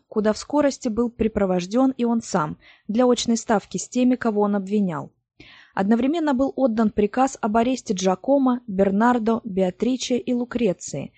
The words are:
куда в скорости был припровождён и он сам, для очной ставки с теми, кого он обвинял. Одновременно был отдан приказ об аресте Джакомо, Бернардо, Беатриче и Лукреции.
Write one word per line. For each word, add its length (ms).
куда 240
в 60
скорости 500
был 220
припровождён 880
и 80
он 160
сам, 360
для 180
очной 300
ставки 420
с 120
теми, 260
кого 260
он 140
обвинял. 560
Одновременно 580
был 220
отдан 360
приказ 500
об 160
аресте 360
Джакомо, 760
Бернардо, 760
Беатриче 760
и 160
Лукреции. 840